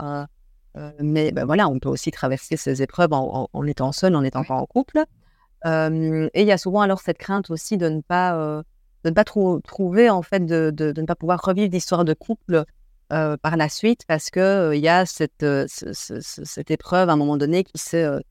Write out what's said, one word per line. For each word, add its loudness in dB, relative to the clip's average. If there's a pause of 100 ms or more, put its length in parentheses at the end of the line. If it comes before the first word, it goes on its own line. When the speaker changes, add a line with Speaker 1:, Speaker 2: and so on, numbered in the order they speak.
Speaker 1:
euh, -8 (520)
euh, -14
mais 0
ben -4
voilà, 2
on -2
peut -4
aussi -4
traverser -4
ces -4
épreuves 2
en, -2
en, -8
en -4
étant -2
seul, 2
en 2
étant -2
Speaker 2:
Oui. -6
Speaker 1:
pas -4
en -2
couple. 0 (640)
Euh, 0
et 2
il 6
y 4
a 4
souvent 0
alors 2
cette -4
crainte -4
aussi -4
de 2
ne 0
pas, 0
euh, -4 (420)
de 0
ne -2
pas 6
trou-, 0
trouver, 2
en 2
fait, 0
de, 2
de, -2
de -6
ne -2
pas -2
pouvoir -2
revivre 2
d'histoire 0
de 2
couple, -2 (480)
euh, -2
par -2
la 0
suite, 0
parce -2
que, 0
euh, 4
il 0
y 2
a 6
cette, -4
euh, 2
ce, -12
ce, -10
ce, -14
cette -10
épreuve 2
à 4
un 4
moment 2
donné 0
qui -10
s'est, -2
euh, -2 (100)